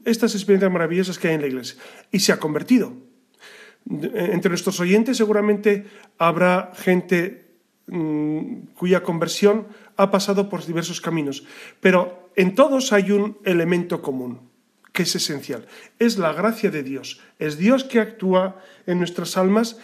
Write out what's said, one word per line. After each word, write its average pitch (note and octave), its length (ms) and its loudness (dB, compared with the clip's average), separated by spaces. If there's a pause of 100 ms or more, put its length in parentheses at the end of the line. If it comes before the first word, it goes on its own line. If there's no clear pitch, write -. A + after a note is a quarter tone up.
estas A3+ 300 0
experiencias G3 360 2
maravillosas F3 480 -2
que F3+ 100 -2
hay D#3+ 60 2
en D3+ 60 -2
la C#3+ 60 -4
iglesia. B2+ 340 -8 (320)
Y G3+ 80 2
se - 120 4
ha - 60 0
convertido. D3+ 540 0 (920)
De, D3+ 240 -6 (240)
entre F#3 180 0
nuestros F3+ 300 -4
oyentes A3 360 2
seguramente G#3 720 0 (320)
habrá F3+ 560 2
gente, F3+ 800 -2 (320)
mm, D#3 880 -4
cuya F3+ 280 0
conversión F#3 640 0 (280)
ha G3 140 2
pasado G3 400 0
por E3+ 140 -8
diversos E3 360 -6
caminos, D3 440 -4 (360)
pero F3+ 400 2 (200)
en F#3 140 2
todos C4 400 4
hay G3 160 4
un G3+ 340 0
elemento F3 560 0
común, B2+ 400 -8 (520)
que F3+ 100 -2
es E3+ 120 -2
esencial. C#3 520 -8 (320)
Es A3+ 180 2
la E3 160 0
gracia G3 380 0
de D3 120 -4
Dios. C3 380 -10 (180)
Es D3+ 200 -6
Dios B3+ 260 4
que A#3 160 0
actúa F#3+ 640 0 (240)
en F3+ 100 0
nuestras F3 400 -4
almas G3+ 460 2